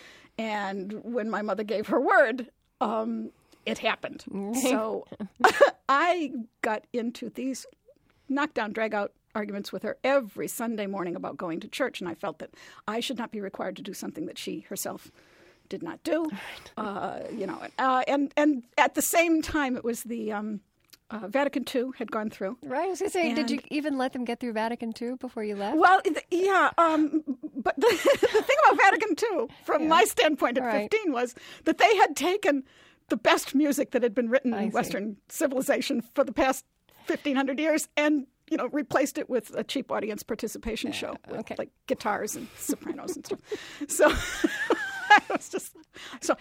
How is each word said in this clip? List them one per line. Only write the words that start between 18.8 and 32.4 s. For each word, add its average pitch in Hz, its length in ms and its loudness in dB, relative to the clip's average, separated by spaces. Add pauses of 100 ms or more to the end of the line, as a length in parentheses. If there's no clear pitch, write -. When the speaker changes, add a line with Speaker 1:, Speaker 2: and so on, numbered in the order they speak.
Speaker 1:
the 294 80 0
same 330 400 4
time, 269 340 0
it - 80 -6
was 233 200 -4
the, 226 280 -6
um, 208 280 -6 (480)
uh, 220 200 -10
Vatican 277 360 0
two 262 280 -2
had - 180 -8
gone 214 200 -4
through. 202 340 -6
Speaker 2:
Right, 285 220 -2
I - 20 -2
was 359 100 -4
gonna 392 120 -2
say, 349 220 0
did - 160 0
you - 140 0
Speaker 1:
And - 100 -14
Speaker 2:
even 294 240 -2
let 262 160 -2
them 247 120 -6
get 233 160 -4
through 240 140 -6
Vatican 226 380 -4
two 240 260 -6
before 240 260 -8
you 208 100 -4
left? 202 240 -2
Speaker 1:
Well, 370 240 8
th-, 330 140 0 (160)
yeah, 370 460 4
um, 311 440 4 (320)
but 277 220 -2
the, 320 100 4
<laughs> 480 320 6 (140)
the 427 100 4
thing 539 220 2
about 370 180 8
Vatican 403 320 4
two, 339 340 -2 (160)
from 311 180 0
Speaker 2:
Yeah. 311 60 2
Speaker 1:
my 330 160 8
standpoint 302 540 2
at 254 60 0
Speaker 2:
Right. 214 260 0
Speaker 1:
fifteen, 415 220 0
was 240 240 -2 (260)
that - 160 0
they 403 200 8
had 349 180 6
taken 311 480 2 (440)